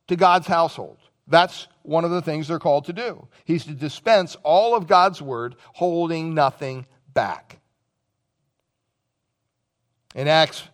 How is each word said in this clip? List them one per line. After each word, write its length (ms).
to 80
God's 320
household. 500
That's 400
one 200
of 80
the 100
things 260
they're 120
called 260
to 80
do. 340
He's 200
to 60
dispense 720
all 320
of 120
God's 340
word, 340
holding 600
nothing 520
back. 460
In 120
Acts, 360